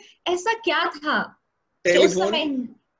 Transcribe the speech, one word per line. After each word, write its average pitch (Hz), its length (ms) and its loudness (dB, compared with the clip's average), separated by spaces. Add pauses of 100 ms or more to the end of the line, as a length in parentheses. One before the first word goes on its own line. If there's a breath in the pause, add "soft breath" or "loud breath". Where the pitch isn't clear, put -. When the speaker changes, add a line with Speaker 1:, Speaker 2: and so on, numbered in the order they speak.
(320 loud breath)
Speaker 1:
ऐसा 359 200 -2
क्या 349 340 -2
था 294 360 -4 (640)
जो 175 180 6
उस 175 100 4
Speaker 2:
Telephone। 190 140 0
Speaker 1:
समय, 269 460 -4 (240)